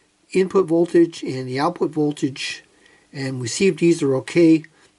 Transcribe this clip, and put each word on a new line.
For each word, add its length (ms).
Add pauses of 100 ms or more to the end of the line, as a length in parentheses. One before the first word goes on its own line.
(320)
input 340
voltage 560
and 260
the 100
output 340
voltage, 720 (500)
and 260
we 80
see 200
if 100
these 240
are 140
okay. 480 (340)